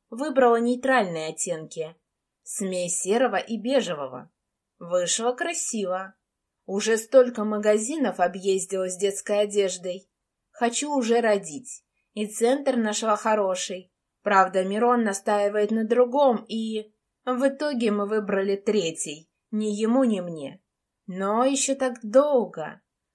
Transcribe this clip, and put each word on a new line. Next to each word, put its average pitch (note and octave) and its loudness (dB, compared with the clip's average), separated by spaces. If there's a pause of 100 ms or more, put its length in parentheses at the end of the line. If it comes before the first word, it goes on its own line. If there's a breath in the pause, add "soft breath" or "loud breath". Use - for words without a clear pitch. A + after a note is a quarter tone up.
(100)
Выбрала B3 4
нейтральные A#3 0
оттенки. D#3+ -8 (460)
Смесь F3+ -4
серого A#3 0
и A3+ -4
бежевого. F3 -4 (480)
Вышло F3+ -2
красиво. G3+ -6 (520)
Уже G#3 0
столько A#3+ 4
магазинов G#3+ 0
объездила F#3 0
с F3+ -6
детской G3+ -2
одеждой. G3+ -2 (420)
Хочу A#3+ -2
уже A#3 2
родить. F#3+ -2 (300)
И G#3+ -4
центр B3+ 0
нашла G#3+ 0
хороший. G3 -2 (300)
Правда, F#3+ 4
Мирон A#3 2
настаивает G#3 0
на A3+ 0
другом, B3 4
и... A3 -6 (300)
в B3+ 0
итоге C4+ -2
мы G3+ 0
выбрали G3+ 0
третий. E3 -4 (220)
Ни G#3+ -2
ему, A3 2
ни G#3+ 0
мне. E3 -12 (440)
Но G3 -2
еще C4+ 0
так C4 -4
долго. G#3+ 0 (340)